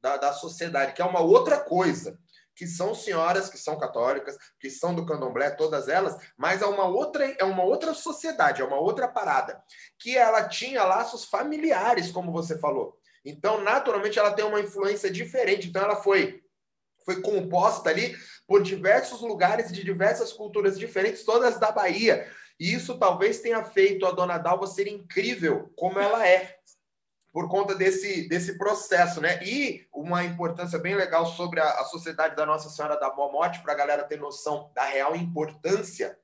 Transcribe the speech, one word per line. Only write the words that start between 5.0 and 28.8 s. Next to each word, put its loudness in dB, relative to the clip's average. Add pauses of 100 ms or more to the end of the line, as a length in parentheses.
candomblé, -2
todas -2
elas, 0 (200)
mas 0
é 2
uma 0
outra, 0
é -2
uma 2
outra 2
sociedade, 0
é 0
uma -2
outra 0
parada, -2 (340)
que -2
ela 6
tinha -2
laços 0
familiares, 0
como -6
você -4
falou. -2 (260)
Então, -2
naturalmente, 0
ela 4
tem 0
uma 0
influência -2
diferente. -2
Então, -2
ela 0
foi, 2 (600)
foi -4
composta 2
ali 0 (320)
por 6
diversos 2
lugares 0
de -10
diversas 0
culturas -2
diferentes, -4
todas 4
da 2
Bahia. 2 (280)
E -2
isso -6
talvez 2
tenha -2
feito 2
a 4
Dona 0
Dalva 0
ser -2
incrível -2
como -2
ela 2
é, 6 (800)
por -4
conta 0
desse, 0
desse -4
processo, 2